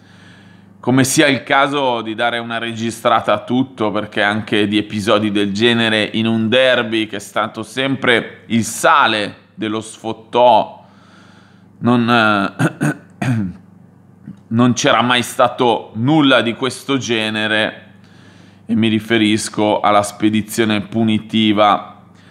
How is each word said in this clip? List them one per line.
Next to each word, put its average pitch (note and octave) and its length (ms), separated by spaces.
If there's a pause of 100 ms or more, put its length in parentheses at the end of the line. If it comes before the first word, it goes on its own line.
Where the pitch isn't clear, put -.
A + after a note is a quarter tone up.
(840)
come C3 220
sia D3 240
il C3+ 160
caso C#3 580
di A2 140
dare A#2 220
una A#2 200
registrata A2+ 760
a G2+ 120
tutto, B2 480
perché G#2+ 280
anche G#2 460
di G#2 120
episodi G#2 520
del G2+ 220
genere A2+ 640
in A2 120
un A2+ 220
derby A#2+ 580
che G#2 100
è F#2 40
stato A2 420
sempre C3 840
il A2+ 180
sale A2+ 680 (200)
dello G#2+ 260
sfottò, A2 1040 (960)
non, A#2+ 320
eh, G#2+ 840 (220)
<clears throat> A2 340 (960)
non A#2+ 240
c'era A#2 300
mai A#2+ 200
stato A#2+ 720
nulla C3+ 480
di A2+ 120
questo C3 420
genere, A2 960 (720)
e A2+ 80
mi A2 140
riferisco G#2+ 880
alla G#2 240
spedizione G#2+ 800
punitiva G#2+ 1200 (280)